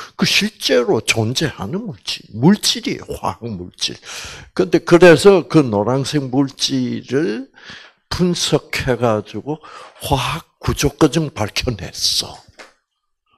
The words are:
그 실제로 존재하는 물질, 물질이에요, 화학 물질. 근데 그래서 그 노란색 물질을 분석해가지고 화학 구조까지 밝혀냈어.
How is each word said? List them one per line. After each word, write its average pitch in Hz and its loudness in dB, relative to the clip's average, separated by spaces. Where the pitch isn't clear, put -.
그 - -2
실제로 214 0
존재하는 131 -4
물질, - -12
물질이에요, 196 0
화학 95 -8
물질. 90 -10
근데 170 2
그래서 175 8
그 160 4
노란색 127 0
물질을 131 -2
분석해가지고 127 -2
화학 135 -4
구조까지 147 0
밝혀냈어. - -6